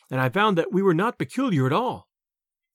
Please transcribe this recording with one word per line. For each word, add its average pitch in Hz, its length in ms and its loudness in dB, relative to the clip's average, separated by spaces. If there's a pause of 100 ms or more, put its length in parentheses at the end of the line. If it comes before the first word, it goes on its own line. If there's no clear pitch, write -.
(100)
and 131 100 -2
I 131 80 0
found 202 300 0
that - 140 -2
we 190 100 0
were 190 120 4
not 214 240 -2
peculiar 165 480 0
at 131 60 -2
all. 196 360 -4 (680)